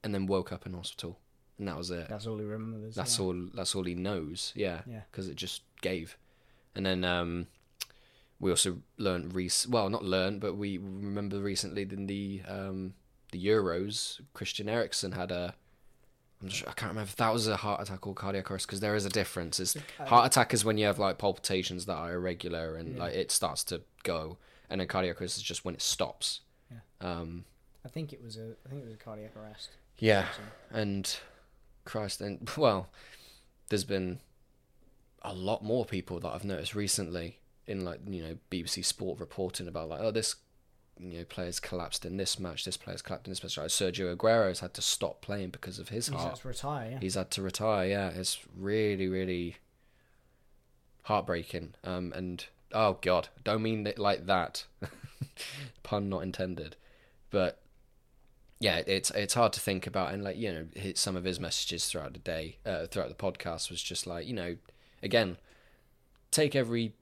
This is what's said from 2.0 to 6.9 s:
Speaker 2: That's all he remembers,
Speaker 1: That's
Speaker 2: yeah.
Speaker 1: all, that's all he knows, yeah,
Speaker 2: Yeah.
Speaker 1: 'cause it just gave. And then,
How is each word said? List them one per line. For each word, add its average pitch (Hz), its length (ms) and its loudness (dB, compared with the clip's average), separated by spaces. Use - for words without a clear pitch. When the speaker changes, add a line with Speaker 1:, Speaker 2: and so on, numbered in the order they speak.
Speaker 2:
That's 107 180 -6
all 110 100 -4
he 107 60 -4
remembers, 110 520 -6
Speaker 1:
That's - 220 2
Speaker 2:
yeah. 98 80 2
Speaker 1:
all, 90 280 0
that's 92 220 -2
all 95 100 0
he 87 100 0
knows, 90 600 -2
yeah, 90 300 -2
Speaker 2:
Yeah. 113 160 -10
Speaker 1:
'cause 95 180 -6
it 71 60 -8
just - 260 -6
gave. 87 360 -2
And 95 100 0
then, 92 200 4